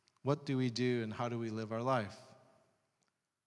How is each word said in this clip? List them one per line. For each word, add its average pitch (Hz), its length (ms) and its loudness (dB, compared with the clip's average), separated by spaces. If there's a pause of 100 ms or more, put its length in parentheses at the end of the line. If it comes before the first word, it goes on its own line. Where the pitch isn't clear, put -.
(220)
What 143 240 0
do 135 100 2
we 127 140 4
do 120 320 2
and 110 100 -4
how 120 160 -2
do 117 100 -2
we 113 120 -2
live 110 200 -4
our 113 120 -2
life? 123 340 0 (1300)